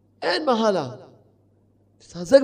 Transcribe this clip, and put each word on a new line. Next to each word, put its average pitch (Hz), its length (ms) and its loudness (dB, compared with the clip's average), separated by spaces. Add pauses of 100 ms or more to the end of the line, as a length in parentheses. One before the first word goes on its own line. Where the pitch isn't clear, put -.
(220)
אין 339 280 -4
מחלה." 208 400 -2 (1080)
תתחזק 180 460 2